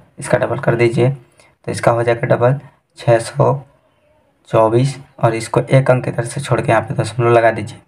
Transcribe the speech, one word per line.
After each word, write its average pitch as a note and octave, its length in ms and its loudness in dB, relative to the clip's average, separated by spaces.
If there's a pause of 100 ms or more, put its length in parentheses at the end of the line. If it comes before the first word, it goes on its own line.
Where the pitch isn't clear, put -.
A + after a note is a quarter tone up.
(200)
इसका - 180 -2
double A#2 220 -2
कर A#2 160 -2
दीजिए, A#2+ 340 2
तो - 640 -12
इसका - 200 0
हो A#2 120 0
जाएगा A#2 240 -2
double B2 320 2 (380)
छः A#2 240 2
सौ C3 320 0 (960)
चौबीस, A#2 480 2 (220)
और A2+ 160 0
इसको - 260 -6
एक C3+ 300 2
अंक B2+ 160 0
इधर A#2+ 180 -6
से C3+ 160 -10
छोड़ - 200 -2
के A#2+ 100 0
यहाँ A2 100 4
पे G#2 140 -6
दशमलव A#2 360 0
लगा A#2 200 4
दीजिए। G#2 360 -8